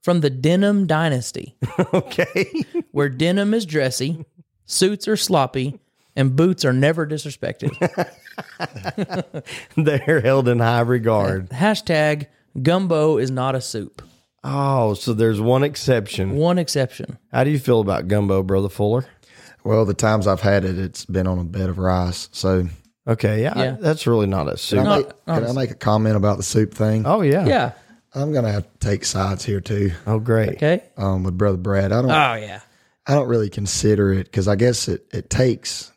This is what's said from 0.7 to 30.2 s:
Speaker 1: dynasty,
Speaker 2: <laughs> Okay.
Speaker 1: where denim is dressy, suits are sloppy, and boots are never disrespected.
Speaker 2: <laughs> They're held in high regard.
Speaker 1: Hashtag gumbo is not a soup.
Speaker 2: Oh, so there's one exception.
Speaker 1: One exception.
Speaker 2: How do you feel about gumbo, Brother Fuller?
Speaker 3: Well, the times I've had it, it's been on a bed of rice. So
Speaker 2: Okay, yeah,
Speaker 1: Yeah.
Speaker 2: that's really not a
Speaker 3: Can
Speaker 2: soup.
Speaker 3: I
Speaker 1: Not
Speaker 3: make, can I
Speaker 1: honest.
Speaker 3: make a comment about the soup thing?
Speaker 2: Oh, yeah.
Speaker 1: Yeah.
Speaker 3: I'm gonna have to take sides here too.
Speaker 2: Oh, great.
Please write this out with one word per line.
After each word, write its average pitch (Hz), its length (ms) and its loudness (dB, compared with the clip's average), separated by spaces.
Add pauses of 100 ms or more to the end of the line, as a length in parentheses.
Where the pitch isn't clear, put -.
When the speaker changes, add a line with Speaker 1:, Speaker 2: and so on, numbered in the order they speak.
Speaker 1:
dynasty, 156 680 -2 (180)
Speaker 2:
<laughs> - 200 -2
Okay. - 520 -2 (440)
Speaker 1:
where 143 180 0
denim 175 460 0
is 226 120 -2
dressy, 151 580 -4 (420)
suits 196 420 0
are 214 80 0
sloppy, 139 640 -2 (380)
and 135 200 2
boots 175 280 2
are 131 80 2
never 151 340 2
disrespected. 147 640 -6 (880)
Speaker 2:
<laughs> - 1200 -8
They're 151 440 2
held 131 280 2
in 120 100 4
high 120 220 4
regard. 107 720 0
Speaker 1:
Hashtag 151 760 0 (360)
gumbo 160 560 2
is 127 120 0
not 131 240 -2
a 131 60 -2
soup. - 420 -10 (400)
Speaker 2:
Oh, 135 520 0
so 117 180 -4
there's 110 280 2
one 123 220 4
exception. 123 760 -2
Speaker 1:
One 175 220 2
exception. - 600 -4 (120)
Speaker 2:
How 127 140 0
do 143 60 0
you 151 80 0
feel 123 220 2
about 92 280 -2
gumbo, 98 340 2
Brother 98 280 0
Fuller? 110 340 0 (600)
Speaker 3:
Well, 110 200 4
the 101 100 0
times 107 320 2
I've 95 140 2
had 101 240 2
it, 92 140 -2
it's 92 260 -8
been 92 220 0
on 92 120 0
a 87 60 -4
bed 92 240 -4
of 87 100 -6
rice. 92 540 -2
So 92 340 0 (400)
Speaker 2:
Okay, 110 360 0
yeah, 139 160 -2
Speaker 1:
Yeah. 131 220 -2
Speaker 2:
that's 156 260 0
really 113 200 4
not 95 200 0
a 65 60 -4
Speaker 3:
Can - 60 -6
Speaker 2:
soup. - 220 -2
Speaker 3:
I - 40 4
Speaker 1:
Not 208 140 4
Speaker 3:
make, - 100 -2
can - 80 -20 (100)
I 165 100 -2
Speaker 1:
honest. 117 200 -2
Speaker 3:
make 127 140 -2
a 117 40 -10
comment 107 420 2
about 101 220 2
the - 40 -6
soup 110 300 0
thing? 107 340 0
Speaker 2:
Oh, 190 160 2
yeah. 156 240 2
Speaker 1:
Yeah. 123 260 2 (420)
Speaker 3:
I'm 143 180 -4
gonna 120 200 0
have 101 120 -2
to - 140 -20
take 101 260 -2
sides 95 400 -2
here 101 160 -2
too. 101 320 -2 (140)
Speaker 2:
Oh, 110 120 0
great. 110 380 2